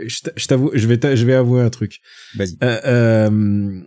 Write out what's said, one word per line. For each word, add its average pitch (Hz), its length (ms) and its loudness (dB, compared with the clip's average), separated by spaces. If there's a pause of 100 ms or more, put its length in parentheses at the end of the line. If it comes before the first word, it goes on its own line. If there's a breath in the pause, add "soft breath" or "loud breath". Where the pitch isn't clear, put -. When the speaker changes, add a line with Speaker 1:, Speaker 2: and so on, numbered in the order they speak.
Speaker 1:
je - 140 -10
t'a-, 165 160 -10
je - 100 -8
t'avoue, 135 260 0
je 113 140 2
vais 120 100 2
t'a-, 139 200 0
je 113 80 2
vais 127 80 2
avouer 123 280 2
un 117 80 2
truc. - 300 -8 (380 loud breath)
Speaker 2:
Vas-y. 95 260 -6
Speaker 1:
Euh, 123 220 -2
euh, 107 1000 2